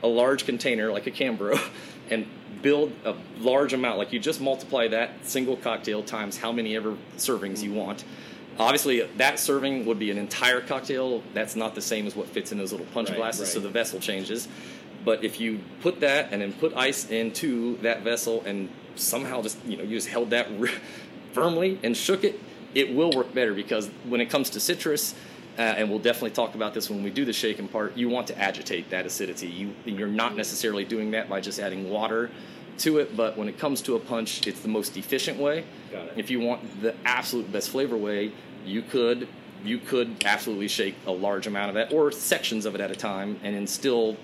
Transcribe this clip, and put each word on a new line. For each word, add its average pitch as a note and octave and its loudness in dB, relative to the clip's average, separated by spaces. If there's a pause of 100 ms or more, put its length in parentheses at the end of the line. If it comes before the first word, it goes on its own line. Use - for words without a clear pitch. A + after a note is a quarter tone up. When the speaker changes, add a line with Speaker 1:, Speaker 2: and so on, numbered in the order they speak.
Speaker 1:
a A#2 6
large B2 6
container A#2 2
like G2+ 0
a B2+ -2
Cambro A#2 2 (280)
<laughs> - -16
and A2 0 (340)
build D3 6 (100)
a G#2+ 0 (240)
large B2+ 4
amount. B2 2
Like, G2+ 0
you A#2+ 0
just C#3 0
multiply C3+ 2
that A2+ 2 (120)
single C3 0
cocktail A2 -2
times G#2+ -4
how A2+ -2
many A2 0
ever G#2+ -2 (220)
servings G2+ -2
you G2+ -2
want. G#2 -4 (540)
Obviously, C3 6 (160)
that C#3 6
serving C3+ 2
would A2+ 2
be G#2 0
an G2+ 0
entire B2 2
cocktail. C3 -2 (120)
That's G#2+ -2
not A2 -2
the G#2 -6
same G#2+ 0
as G2+ -6
what G#2 -4
fits - -4
in G#2 -2
those F#2+ -2
little F2 -6
punch A2+ -2
Speaker 2:
Right, - -2
Speaker 1:
glasses, A2+ 0
so A2+ 0
Speaker 2:
right. G2 -4
Speaker 1:
the G2+ -4
vessel G2 0
changes. G2 -4 (560)
But A2 4
if - -2
you A2 0 (220)
put F3+ 0
that C#3+ 4
and G2+ 0
then G2+ -2
put D3+ 2
ice C3 2
into A#2 0
that A2 2
vessel A#2 0
and G2+ -2 (260)
somehow B2+ -2
just, G#2+ -4
you A2 -2
know, - -6
you A2 -2
just - -4
held A#2 0
that A#2 2
<laughs> G#2 -6
re-, A#2 2 (640)
firmly F3 4
and A#2 2
shook - 2
it, - 2 (340)
it C3 4
will D#3+ 6
work B2+ 2
better A#2+ 4
because G#2 0 (180)
when A#2+ 2
it A#2 0
comes C#3 2
to G#2+ -6
citrus, D#3+ 0 (440)
uh, A#2 2
and A2 4
we'll G#2 2
definitely A#2 4
talk A2+ 2
about G#2+ 0
this G#2+ -2
when G2+ -2
we G2+ -2
do G#2+ 0
the A#2 0
shaken G#2 0
part, G#2+ -2
you A#2+ 2
want B2 0
to - -8
agitate F2+ 0
that F#2 -2
acidity. F2+ -4
You, F#2+ -6 (120)
you're G#2 -2
not A2 2
necessarily G2+ -2
doing G#2+ -2
that A2 -2
by G2 0
just G2+ -6
adding F#2+ -4
water A2 0 (500)
to D#3 4
it, C3+ 2
but A2 2
when G#2+ -2
it G2 -6
comes C#3+ 0
to B2 2
a A2 4
punch, A2+ -2
it's G2 -4
the - -4
most G#2+ -2
efficient C3 -2
way. D3 0 (280)
Speaker 2:
Got F2 -10
it. E2+ -12
Speaker 1:
If G#2+ -4
you B2 2
want A2+ -2
the A2+ 2 (120)
absolute B2 0
best G2+ -2
flavor C3 0
way, G#2 0 (320)
you G2+ -2
could, A#2+ 2 (340)
you A2 0
could A#2+ 0
absolutely G#2 2
shake G2 0 (120)
a G2 0
large G2 0
amount G2+ 0
of G2 -2
that A2+ 2
or D3 6
sections A2+ 0
of G2+ -2
it G2 -2
at F#2+ -2
a - -6
time G2+ -4
and G2+ -2
then G2+ -2
still A2+ 2